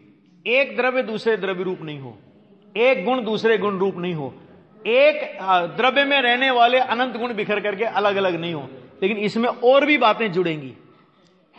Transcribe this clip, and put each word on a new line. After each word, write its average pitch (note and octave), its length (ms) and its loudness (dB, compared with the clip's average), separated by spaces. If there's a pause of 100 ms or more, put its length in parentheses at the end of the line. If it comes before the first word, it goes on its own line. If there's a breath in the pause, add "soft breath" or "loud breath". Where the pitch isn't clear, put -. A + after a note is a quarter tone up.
(480)
एक B3 300 0
द्रव्य B3 260 0
दूसरे A3 340 -2
द्रव्य F#3 260 -4
रूप F3 180 -6
नहीं D3+ 180 -10
हो, A#2+ 200 -16 (580)
एक A#3 280 2
गुण B3 180 -2
दूसरे A3 340 0
गुण G3 200 -4
रूप F#3 200 -2
नहीं F3 160 -6
हो, C#3+ 280 -8 (460)
एक, C#4 500 2
आ, F#3 280 2
द्रव्य A3+ 380 0
में C#4 180 2
रहने B3 300 2
वाले B3 280 4
अनंत B3 380 -2
गुण A#3+ 160 -6
बिखर G#3 260 -2
करके G3+ 240 -4
अलग G3+ 320 0
अलग F#3+ 200 0
नहीं E3 180 -6
हो। C#3+ 160 -10 (320)
लेकिन G3+ 160 0
इसमें G#3+ 320 -2
और C4 360 4
भी D4 120 4
बातें A3 340 2
जुड़ेंगी। D#3 420 -4 (840)